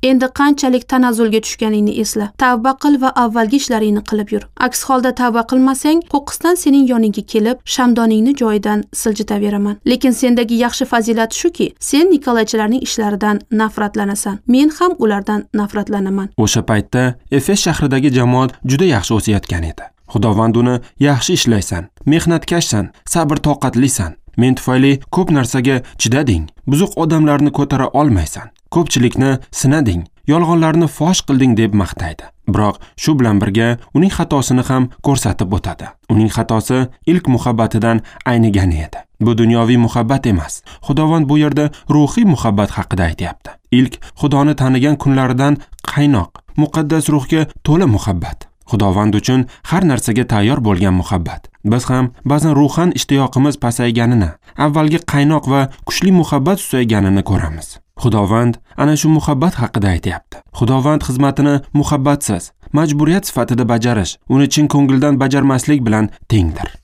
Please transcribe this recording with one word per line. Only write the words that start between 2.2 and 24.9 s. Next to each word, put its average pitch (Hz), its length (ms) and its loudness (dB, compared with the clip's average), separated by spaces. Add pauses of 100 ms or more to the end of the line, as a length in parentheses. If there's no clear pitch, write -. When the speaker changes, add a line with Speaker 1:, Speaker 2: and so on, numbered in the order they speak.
Speaker 1:
Tavba 247 340 0 (120)
qil 294 180 4
va 262 80 2 (140)
avvalgi 226 380 0
ishlaringni 214 480 -2
qilib 208 240 -4
yur. 208 100 -4 (220)
Aks - 220 -4
holda 254 280 2
tavba 233 260 0 (100)
qilmasang, 269 480 2 (140)
qo'qqisdan 320 420 0
sening 277 320 2
yoningga 220 440 0
kelib, 226 340 0
shamdoningni 233 760 2
joyidan 208 420 0 (100)
siljitaveraman. 208 840 -4 (100)
Lekin 247 260 2
sendagi 240 440 0
yaxshi 240 300 -2
fazilat 233 480 -2
shuki, - 340 -2 (120)
sen 302 320 2
Nikolaychilarning 226 760 0
ishlaridan 208 540 -2 (100)
nafratlanasan. 214 960 -2
Men 269 220 4 (100)
ham 359 200 2
ulardan 208 420 0 (120)
nafratlanaman." 202 840 -4
Speaker 2:
O'sha 110 240 0
paytda 123 540 0 (160)
Efes 143 340 0
shahridagi 143 480 0
jamoat 127 360 2 (160)
juda 139 200 2
yaxshi 135 280 0
o'sayotgan 98 500 -2
edi. 80 200 -10 (300)
Xudovand 113 420 2
uni: 123 240 2 (200)
"Yaxshi 143 340 0
ishlaysan, 101 500 0 (220)
mehnatkashsan, 160 800 0 (200)
sabr 156 320 -2 (100)
toqatlisan. 127 640 0 (260)
Men 127 180 4
tufayli 135 440 2 (160)